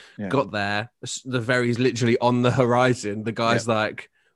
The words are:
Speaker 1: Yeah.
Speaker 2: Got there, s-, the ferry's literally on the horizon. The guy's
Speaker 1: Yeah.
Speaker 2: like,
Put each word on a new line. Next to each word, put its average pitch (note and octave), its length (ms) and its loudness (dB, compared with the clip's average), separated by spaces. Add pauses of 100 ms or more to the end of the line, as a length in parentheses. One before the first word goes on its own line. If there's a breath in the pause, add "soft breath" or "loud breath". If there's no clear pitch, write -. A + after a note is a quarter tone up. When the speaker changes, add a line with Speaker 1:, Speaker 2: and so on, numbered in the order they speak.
(180 loud breath)
Speaker 1:
Yeah. G#2 120 -8
Speaker 2:
Got C3 220 0
there, G#2 380 -4 (140)
s-, - 200 -10
the B2+ 180 -4
ferry's A#2+ 360 0
literally A#2+ 420 2
on B2 220 2
the B2 100 4
horizon. A#2+ 720 2
The A2+ 100 -6
guy's A#2 340 0
Speaker 1:
Yeah. A#2 80 2
Speaker 2:
like, - 340 -4 (260)